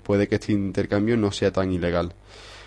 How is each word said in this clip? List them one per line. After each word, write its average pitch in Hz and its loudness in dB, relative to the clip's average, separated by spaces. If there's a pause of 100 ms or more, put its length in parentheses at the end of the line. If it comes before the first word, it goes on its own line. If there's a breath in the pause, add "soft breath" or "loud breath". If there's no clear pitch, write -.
puede 101 2
que - 0
este - -2
intercambio 101 0
no 104 2
sea 98 0
tan 95 0
ilegal. 87 0 (540 loud breath)